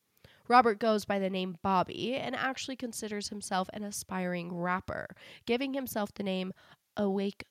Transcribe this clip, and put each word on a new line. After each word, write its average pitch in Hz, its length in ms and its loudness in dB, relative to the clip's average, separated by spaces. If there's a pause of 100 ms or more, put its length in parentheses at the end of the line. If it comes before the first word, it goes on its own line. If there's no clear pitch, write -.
(460)
Robert 233 320 8
goes 214 260 2
by 202 140 0
the 190 120 0
name 185 320 -2
Bobby 190 520 2
and 262 220 -4
actually 262 400 -4
considers 214 540 -6
himself 196 420 -2
an 208 100 -8
aspiring 180 680 -4
rapper, 180 560 -4 (380)
giving 262 280 0
himself 240 400 -4
the - 80 -8
name 185 300 -2 (440)
Awake 202 540 0